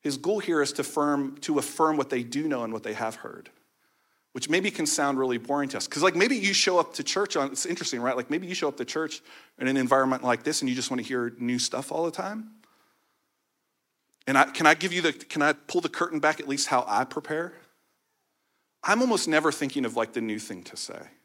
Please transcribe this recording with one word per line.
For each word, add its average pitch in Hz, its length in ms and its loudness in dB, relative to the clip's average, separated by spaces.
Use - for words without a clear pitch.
His 143 160 -4
goal 175 220 -2
here 170 240 2
is 135 120 0
to 143 80 -2
affirm, 143 560 0
to 151 200 0
affirm 156 380 2
what 139 140 0
they 123 120 0
do 135 260 -4
know 127 140 0
and 113 100 -4
what 110 120 -8
they 107 80 -4
have 110 240 -4
heard, - 340 -14
which 127 160 -8
maybe 185 220 2
can 160 160 -2
sound 139 320 2
really 127 200 2
boring 139 320 -2
to 117 60 -6
us. - 120 -6
'Cause, 151 160 -2
like, 190 100 6
maybe 226 220 4
you 196 160 0
show 180 260 4
up 165 160 0
to 156 80 -6
church 196 340 -2
on, 139 140 0
it's 135 160 -4
interesting, 165 340 -4
right? 123 160 0
Like, 127 140 -4
maybe 175 160 -2
you 180 80 -6
show 156 140 0
up 139 80 -4
to 123 80 -4
church 156 360 -6
in 127 80 -2
an 135 100 4
environment 131 460 4
like 120 220 2
this 151 180 0
and 135 60 0
you 127 80 0
just 123 140 -4
wanna 127 120 -2
hear 120 360 -2
new 123 200 -2
stuff 127 320 -4
all 160 140 0
the 160 80 -2
time. 214 400 -8
And 135 100 4
I, 147 60 8
can 147 220 2
I 156 80 10
give 170 180 -2
you 175 100 0
the, 156 100 4
can - 300 -4
I 147 120 4
pull - 260 -2
the 165 80 -4
curtain 170 320 -2
back 151 180 2
at 143 80 -8
least 139 220 -2
how 123 180 2
I 107 180 2
prepare? 156 500 -6
I'm 208 160 4
almost 240 260 2
never 156 240 4
thinking 139 340 -2
of, 117 120 -4
like, 110 160 -2
the 120 80 -2
new 110 180 -4
thing 92 240 -12
to - 140 -16
say. - 320 -12